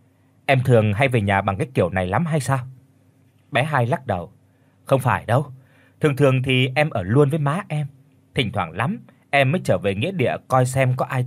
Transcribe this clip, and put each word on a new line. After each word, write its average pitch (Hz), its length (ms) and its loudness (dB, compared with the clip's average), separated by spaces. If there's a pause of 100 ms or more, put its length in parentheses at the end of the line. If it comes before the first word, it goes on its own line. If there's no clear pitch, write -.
(460)
"Em 135 180 4
thường 110 280 4
hay 135 160 0
về 120 120 0
nhà 98 220 2
bằng 98 160 -2
cái 160 160 -4
kiểu 90 160 2
này 92 160 -2
lắm 120 200 0
hay 156 140 -2
sao?" 135 180 -2 (920)
Bé 123 140 0
Hai 139 220 0
lắc 156 200 -4
đầu: 90 260 -6 (520)
"Không 135 160 2
phải 104 260 0
đâu, 139 200 0 (540)
thường 143 160 0
thường 131 260 2
thì 131 320 0
em 151 160 0
ở 98 120 -4
luôn 131 280 2
với 165 80 -2
má 147 300 -2
em. 151 180 -6 (480)
Thỉnh 104 180 -2
thoảng 87 200 -4
lắm, 131 260 -4 (320)
em 135 220 2
mới 180 120 -2
trở 95 140 2
về 98 160 -2
nghĩa 139 180 -4
địa 113 240 -2 (120)
coi 127 180 2
xem 131 300 0
có 156 100 -2
ai 127 200 -4